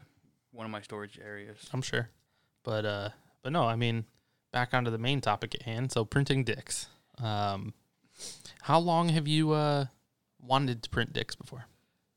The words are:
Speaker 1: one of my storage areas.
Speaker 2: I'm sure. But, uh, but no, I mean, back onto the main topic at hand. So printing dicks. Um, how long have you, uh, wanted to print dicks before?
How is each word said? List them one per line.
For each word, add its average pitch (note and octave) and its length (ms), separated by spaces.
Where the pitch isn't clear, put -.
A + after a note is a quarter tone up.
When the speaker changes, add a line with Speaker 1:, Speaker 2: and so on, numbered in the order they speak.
Speaker 1:
one A2+ 140
of A2 60
my G#2 100
storage G#2 380
areas. G#2 380
Speaker 2:
I'm C3 80
sure. A#2+ 280
But, A2 220
uh, G#2 240
but C3 120
no, E3 100
I A2+ 120
mean, A2+ 300
back B2 220
onto B2 180
the A2+ 60
main C3 240
topic G#2+ 340
at - 80
hand. A#2+ 280
So A2+ 140
printing C3+ 380
dicks. - 440
Um, G#2 520
how D3+ 180
long E3+ 300
have D#3 180
you, D#3 240
uh, D3 340
wanted B2+ 440
to - 60
print A#2 240
dicks - 220
before? - 300